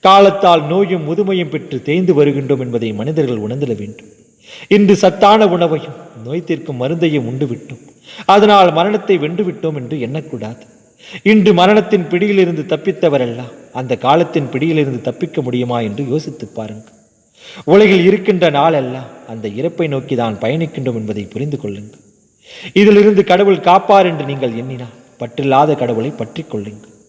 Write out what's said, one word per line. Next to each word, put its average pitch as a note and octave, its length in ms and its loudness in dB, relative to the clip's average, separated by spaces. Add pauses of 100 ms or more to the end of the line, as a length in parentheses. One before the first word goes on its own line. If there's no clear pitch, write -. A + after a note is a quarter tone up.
காலத்தால் F#3+ 640 4
நோயும் F3 380 -2
முதுமையும் F3 460 -2
பெற்று C3+ 320 -8
தேய்ந்து F3+ 320 0
வருகின்றோம் C#3 500 0
என்பதை A#2 280 -4
மனிதர்கள் B2 520 -4
உணர்ந்திட B2+ 300 -6
வேண்டும். - 380 -14 (560)
இன்று G3+ 280 4
சத்தான G3+ 500 4
உணவையும் E3+ 520 -2 (220)
நோய் D3 260 -10
தீர்க்கும் D3 340 -6
மருந்தையும் D3+ 460 -2
உண்டு C3 200 -6
விட்டோம், A#2+ 360 -12 (440)
அதனால் G3+ 460 6
மரணத்தை G3 460 0
வென்று E3+ 260 -4
விட்டோம் D#3+ 360 -6
என்று B2+ 180 -8
எண்ணக்கூடாது. B2 680 -10 (580)
இன்று G#3+ 320 4
மரணத்தின் F#3 540 2
பிடியிலிருந்து F3+ 560 0
தப்பித்தவரெல்லாம் C#3 880 -2 (200)
அந்த B2+ 240 -6
காலத்தின் D3+ 540 0
பிடியிலிருந்து C#3 520 -2
தப்பிக்க D3+ 400 -6
முடியுமா B2 380 -4
என்று A2 240 -6
யோசித்து C3+ 440 -6
பாருங்கள். G#2+ 480 -14 (720)
உலகில் F#3+ 380 4
இருக்கின்ற F#3 460 2
நாளெல்லாம் C3+ 600 -2 (160)
அந்த A2+ 220 -12
இறப்பை B2+ 380 -6
நோக்கி C3+ 280 -6
தான் A2+ 240 -4
பயணிக்கின்றோம் C3 600 -4
என்பதை G#2 260 -8
புரிந்து C#3 320 -8
கொள்ளுங்கள். G#2 440 -12 (680)
இதிலிருந்து G#3 520 6
கடவுள் F#3+ 400 2
காப்பார் F#3+ 460 4
என்று D3 160 -6
நீங்கள் C3 300 -4
எண்ணினால், B2 420 -12 (200)
பற்றில்லாத C3+ 580 0
கடவுளை A#2+ 360 -4
பற்றி A#2 320 -10
கொள்ளுங்கள். G#2+ 480 -12 (160)